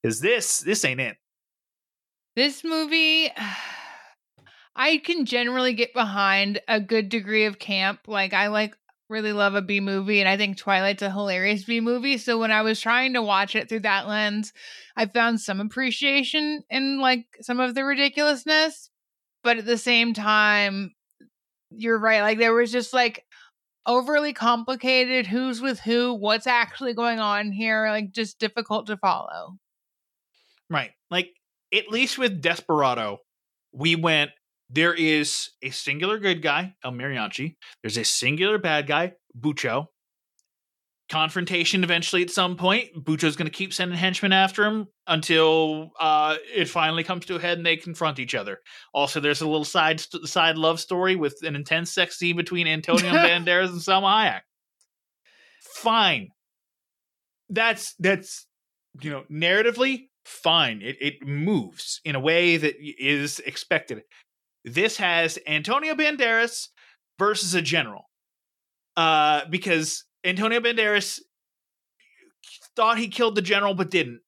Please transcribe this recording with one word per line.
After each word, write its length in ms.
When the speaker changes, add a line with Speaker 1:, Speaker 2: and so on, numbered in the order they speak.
Speaker 1:
'Cause 160
this, 400
this 240
ain't 160
it. 160
Speaker 2:
This 280
movie, 720
<sighs> 60
I 220
can 280
generally 480
get 180
behind 760
a 120
good 280
degree 360
of 140
camp. 480
Like, 260
I, 140
like, 300
really 220
love 240
a 60
B 180
movie, 400
and 80
I 80
think 200
Twilight's 460
a 80
hilarious 540
B 160
movie. 360
So 220
when 140
I 100
was 180
trying 340
to 80
watch 340
it 120
through 120
that 260
lens, 460
I 100
found 340
some 200
appreciation 1080
in, 300
like, 260
some 180
of 140
the 100
ridiculousness. 1040
But 160
at 80
the 120
same 360
time, 800
you're 280
right. 240
Like, 160
there 160
was 180
just, 220
like, 300
overly 460
complicated, 960
who's 340
with 200
who, 340
what's 320
actually 480
going 240
on 320
here, 400
like, 220
just 260
difficult 480
to 100
follow. 600
Speaker 1:
Right. 220
Like, 240
at 140
least 300
with 220
Desperado, 800
we 240
went, 340
there 220
is 560
a 80
singular 480
good 240
guy, 420
El 80
Mariachi. 640
There's 140
a 80
singular 540
bad 280
guy, 280
Bucho. 500
Confrontation 720
eventually 400
at 80
some 260
point. 380
Bucho's 300
gonna 160
keep 240
sending 240
henchmen 340
after 320
him 220
until, 880
uh, 380
it 140
finally 340
comes 240
to 80
a 60
head 180
and 80
they 100
confront 440
each 160
other. 240
Also, 240
there's 220
a 80
little 160
side 340
st-, 300
side 280
love 220
story 380
with 260
an 140
intense 340
sex 260
scene 200
between 320
Antonio 420
Speaker 2:
<laughs> 20
Speaker 1:
Banderas 580
and 100
Salma 260
Hayek. 360
Fine. 680
That's, 500
that's, 480
you 80
know, 180
narratively, 840
fine. 560
It, 200
it 260
moves 800
in 100
a 60
way 360
that 240
y-, 200
is 400
expected. 600
This 340
has 480
Antonio 480
Banderas 760
versus 360
a 80
general. 480
Uh, 520
because 560
Antonio 380
Banderas 580
thought 220
he 100
killed 280
the 60
general 320
but 160
didn't. 360